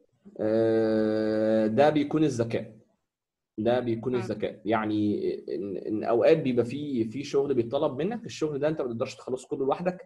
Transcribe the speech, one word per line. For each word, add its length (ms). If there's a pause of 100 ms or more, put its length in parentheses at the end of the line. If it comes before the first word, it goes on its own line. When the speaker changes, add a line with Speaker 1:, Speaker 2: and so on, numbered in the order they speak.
(400)
Speaker 1:
آه، 1300
ده 220
بيكون 340
الذكاء. 520 (840)
ده 220
بيكون 340
Speaker 2:
مم. 60
Speaker 1:
الذكاء. 460
يعني 680 (220)
إن، 220
إن 260
أوقات 340
بيبقى 280
في، 400
في 180
شغل 300
بيطلب 480
منك، 240
الشغل 340
ده 80
أنت 140
ما 60
تقدرش 280
تخلصه 320
كله 180
لوحدك 400